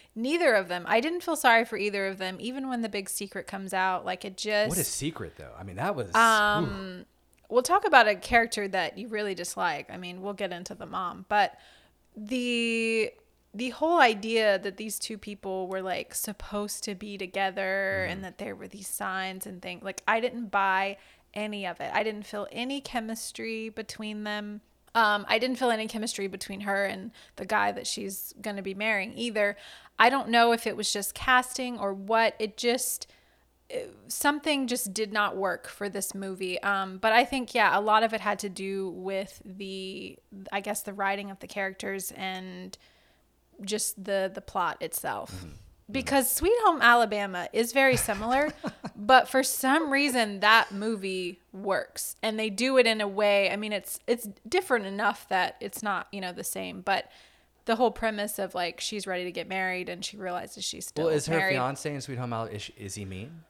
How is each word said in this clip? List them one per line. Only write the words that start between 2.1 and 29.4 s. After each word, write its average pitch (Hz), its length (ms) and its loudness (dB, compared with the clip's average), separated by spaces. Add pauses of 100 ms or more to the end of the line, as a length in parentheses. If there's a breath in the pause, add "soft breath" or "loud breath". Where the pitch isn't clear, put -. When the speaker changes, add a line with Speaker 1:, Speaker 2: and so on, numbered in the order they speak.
Speaker 1:
them, 185 200 -4
even 262 300 -6
when 240 120 -2
the 226 80 -2
big 202 200 -4
secret 196 380 -8
comes 190 260 -8
out. 185 320 2
Like, 185 180 -6
it 190 140 -10
just 214 320 2
Speaker 2:
What 175 80 2
a 170 80 4
secret, 131 500 -6
though. 67 240 -14
I 90 40 -12
mean, 95 120 -12
that 165 200 -2
was, 101 200 -2
Speaker 1:
Um, 208 840 4
Speaker 2:
oof. - 40 -20 (440)
Speaker 1:
we'll 240 140 4
talk 381 220 4
about 262 220 10
a 208 80 4
character 226 540 2
that 185 280 -2
you 226 120 -10
really 208 260 -4
dislike. 170 560 -4
I - 60 -10
mean, 180 240 -10
we'll 202 120 -6
get 190 200 -6
into 180 220 -10
the - 100 -14
mom, 180 420 -8
but 208 300 4 (580 soft breath)
the, 226 960 0 (420)
the 247 180 -4
whole 330 280 4
idea 220 600 4
that 196 180 -6
these 214 220 -8
two 220 180 -8
people 190 500 -6
were, 190 140 -4
like, 180 340 -4
supposed - 680 -6
to 202 100 -6
be 202 220 -10
together 190 840 -2
Speaker 2:
Mm-hmm. 175 100 -2
Speaker 1:
and 190 100 -10
that 180 140 -12
there - 180 -8
were 180 140 -14
these 196 180 -14
signs 190 580 -6
and 180 160 -14
things, 180 220 -12
like, 190 240 -10
I 226 140 2
didn't 233 300 -4
buy 196 440 2 (380 soft breath)
any 208 340 -6
of 170 140 -8
it. 160 120 -6
I - 100 2
didn't 208 220 -6
feel 208 240 -8
any 262 300 -6
chemistry 226 880 -8
between 214 560 -10
them. 208 380 -8 (340)
Um, 208 340 4
I 220 80 6
didn't 254 200 0
feel 247 120 2
any 220 180 0
chemistry 208 400 -4
between 196 340 -10
her 202 220 0
and 190 280 -6 (240 loud breath)
the 196 100 -8
guy 202 260 2
that - 140 -6
she's - 560 -6
gonna 202 220 -6
be 190 100 -6
marrying 208 420 -2
either. 208 400 0 (440 loud breath)